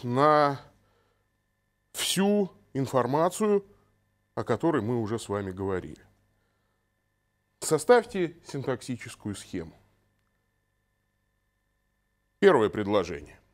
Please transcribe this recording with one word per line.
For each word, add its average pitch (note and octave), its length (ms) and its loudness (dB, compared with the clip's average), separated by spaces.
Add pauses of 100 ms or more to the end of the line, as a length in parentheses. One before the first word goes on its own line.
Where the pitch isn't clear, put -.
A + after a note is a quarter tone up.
на C#3+ 560 2 (1300)
всю G3+ 580 0 (220)
информацию, D3+ 880 0 (720)
о A#2 80 -6
которой B2+ 380 -2
мы A#2+ 180 -4
уже A2 200 -4
с - 100 -12
вами G2+ 220 -4
говорили. F#2 520 -8 (1600)
Составьте F#3+ 760 2 (100)
синтаксическую A#2+ 880 -8
схему. - 380 -12 (2750)
Первое D3 280 8
предложение. F#2 720 -2 (140)